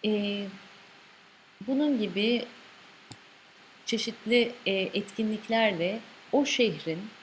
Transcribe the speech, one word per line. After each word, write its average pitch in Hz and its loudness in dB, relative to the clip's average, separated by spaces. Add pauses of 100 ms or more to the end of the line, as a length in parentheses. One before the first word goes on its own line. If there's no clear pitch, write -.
Ee, 202 0 (1200)
bunun 277 2
gibi 208 0 (1400)
çeşitli, 233 0 (140)
e, 196 0
etkinliklerle 214 0 (320)
o 277 4
şehrin 190 0 (140)